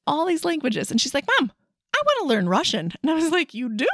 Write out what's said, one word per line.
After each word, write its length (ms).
all 200
these 180
languages. 460
And 100
she's 140
like, 120
"Mom, 100
I 140
wanna 220
learn 200
Russian." 440
And 80
I 40
was 180
like, 200
"You 160
do? 260